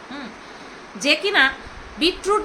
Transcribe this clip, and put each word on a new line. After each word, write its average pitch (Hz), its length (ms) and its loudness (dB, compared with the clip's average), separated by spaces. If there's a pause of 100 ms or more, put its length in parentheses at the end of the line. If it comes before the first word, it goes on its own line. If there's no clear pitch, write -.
(100)
হুম, 262 180 -10 (680)
যে 277 200 4
কিনা 320 360 4 (460)
বিটরুট 370 460 2